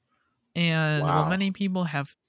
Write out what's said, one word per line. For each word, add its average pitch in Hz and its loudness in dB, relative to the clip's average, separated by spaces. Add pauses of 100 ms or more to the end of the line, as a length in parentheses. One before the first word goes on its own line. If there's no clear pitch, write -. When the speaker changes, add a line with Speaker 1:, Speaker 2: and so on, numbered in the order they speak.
(540)
Speaker 1:
And 160 2
while 170 2
Speaker 2:
Wow. 156 0
Speaker 1:
many 190 0
people 185 -2
have 143 -6 (140)